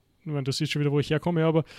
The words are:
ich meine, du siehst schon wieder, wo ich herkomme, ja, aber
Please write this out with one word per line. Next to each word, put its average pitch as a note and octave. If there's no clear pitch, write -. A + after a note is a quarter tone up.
ich -
meine, D3
du C3+
siehst D3
schon D3+
wieder, D3
wo D3
ich C3+
herkomme, D#3+
ja, D#3+
aber D#3+